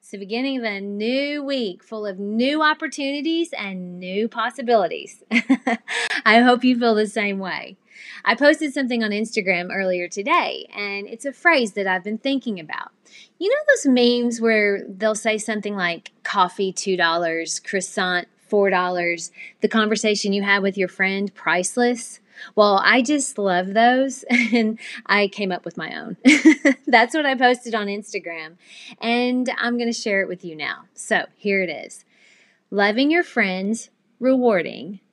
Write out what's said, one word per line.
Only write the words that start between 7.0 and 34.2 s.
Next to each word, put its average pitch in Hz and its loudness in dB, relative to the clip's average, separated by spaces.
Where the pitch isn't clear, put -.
same 202 -4
way. 185 -10
I 214 4
posted 294 4
something 247 -2
on 214 -2
Instagram 196 -2
earlier 185 -2
today, 202 -2
and 202 -8
it's 226 -12
a 277 -6
phrase 269 2
that 202 -2
I've 185 0
been 214 -6
thinking 247 -4
about. - -10
You 370 0
know 571 2
those 508 4
memes 240 2
where 214 2
they'll 214 -2
say 214 -2
something 208 -6
like, 170 -4
"Coffee, 190 0
two 190 -2
dollars, 165 -2
croissant, 180 -4
four 202 2
dollars, 180 -2
the 214 2
conversation 214 0
you 196 0
had 202 2
with 196 -2
your 185 0
friend, 196 -2
priceless"? 233 -2
Well, 208 6
I 233 6
just 277 -2
love 190 0
those, 247 2
<laughs> - -6
and 226 2
I 202 2
came 196 -6
up 175 -8
with 170 -12
my 160 -10
own. 117 -12
<laughs> - 2
That's 240 6
what 302 2
I 269 2
posted 247 2
on 208 -2
Instagram, 170 -10
and 247 0
I'm 240 -2
gonna 233 -2
share 208 -2
it 190 -2
with 180 -10
you 170 -12
now. 139 -8
So - -2
here 196 -2
it 175 -4
is. - -12
Loving 214 2
your 339 2
friends, 202 -2